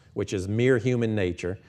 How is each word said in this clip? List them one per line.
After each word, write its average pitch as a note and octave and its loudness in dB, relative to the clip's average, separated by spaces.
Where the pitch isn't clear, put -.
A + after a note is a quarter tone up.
which G#2 -4
is F#2 -4
mere A#2+ 4
human A#2 0
nature F#2 -2